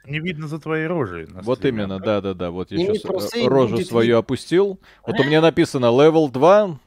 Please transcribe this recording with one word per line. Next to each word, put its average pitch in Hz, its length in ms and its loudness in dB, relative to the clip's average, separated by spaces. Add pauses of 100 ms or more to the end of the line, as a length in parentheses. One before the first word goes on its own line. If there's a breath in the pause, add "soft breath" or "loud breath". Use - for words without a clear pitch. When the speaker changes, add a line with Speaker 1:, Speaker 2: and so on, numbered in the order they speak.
Speaker 1:
не 151 160 -8
видно 160 280 -8
за 160 100 -10
твоей 156 280 -4
рожей 98 420 -6
на 90 140 -18
Speaker 2:
Вот 123 160 -2
Speaker 1:
стриме, 117 260 -2
Speaker 2:
именно, 95 140 -6
Speaker 1:
да? 104 220 0
Speaker 2:
да-да-да. 92 300 -6
Вот 90 220 -8
я 98 60 -4
Speaker 3:
Не, 180 100 -2
не, 214 60 0
Speaker 2:
щас, 208 100 -4
э, - 40 -10
Speaker 3:
просто 196 300 -6
и 233 100 0
Speaker 2:
рожу 123 280 2
Speaker 3:
будет 90 100 -2
Speaker 2:
свою 117 200 0
Speaker 3:
видно. 117 120 4
Speaker 2:
опустил. 180 600 -2 (260 soft breath)
Вот 113 140 -6
у 131 40 4
меня 151 160 2
написано 156 460 2
level 147 440 4
два, 170 560 4